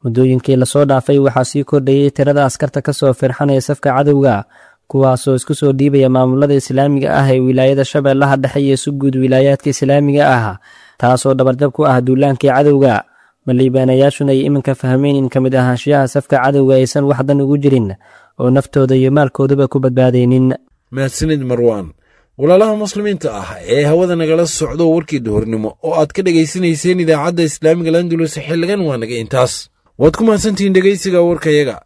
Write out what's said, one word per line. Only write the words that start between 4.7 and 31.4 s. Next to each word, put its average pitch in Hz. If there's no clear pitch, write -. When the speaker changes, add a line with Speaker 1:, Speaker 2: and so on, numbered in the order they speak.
Speaker 1:
kuwaasoo 135
isku 127
soo 139
dhiibaya 139
maamulada 131
Islaamiga 139
ah 139
ee 131
wilaayada 131
Shabeellaha 139
Dhexe 135
iyo 135
si -
guud 139
wilaayaadka 131
Islaamiga 143
ah, 110
taasoo 127
dhabarjab 131
ku -
ah 131
duulaankii 135
cadowga. 135
Maliibaanayaashuna 131
ay 135
iminka 143
fahmeen 135
in 135
ka 135
mid 131
ahaanshiyaha 131
safka -
cadowga 135
aysan 131
wax 139
dan 139
ugu 139
jirin, 127
oo 127
naftooda 135
iyo 131
maalkoodaba 139
ku 139
badbaadaynin. 127
Speaker 2:
Mahadsanid 135
Marwaan. 117
Walaalaha 190
muslimiinta 208
ah 95
ee 120
hawada 175
nagala 165
socdo 156
warkii 160
duhurnimo 110
oo 160
aad 156
ka 196
dhegaysanayseen 175
idaacadda 165
Islaamiga 160
Landulus 165
xilligan 170
waa 143
naga 117
intaas. 123
Waad 156
ku 220
mahadsantihiin 202
dhegaysiga 185
warkayaga. 151